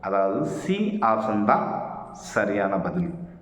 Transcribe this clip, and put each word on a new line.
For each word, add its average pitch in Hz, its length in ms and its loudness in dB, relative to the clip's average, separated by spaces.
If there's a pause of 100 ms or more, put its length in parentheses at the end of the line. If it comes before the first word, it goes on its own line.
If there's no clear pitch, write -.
அதாவது 98 360 2 (220)
சி 190 160 0 (320)
ஆப்ஷன் 107 400 2
தான் 202 180 4 (640)
சரியான 101 440 2 (120)
பதில். 175 260 -2 (300)